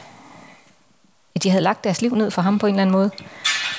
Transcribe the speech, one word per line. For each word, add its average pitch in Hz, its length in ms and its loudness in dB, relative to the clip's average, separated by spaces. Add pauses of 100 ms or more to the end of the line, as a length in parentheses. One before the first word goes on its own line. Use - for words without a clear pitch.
(1400)
øh, 160 60 -2
de 190 80 2
havde 185 120 4
lagt 190 220 0
deres 190 180 -2
liv 240 120 0
ned 214 160 0
for 180 120 -2
ham 202 160 2
på 214 80 0
en 202 80 2
eller 196 80 2
anden 190 100 2
måde. 196 180 2 (680)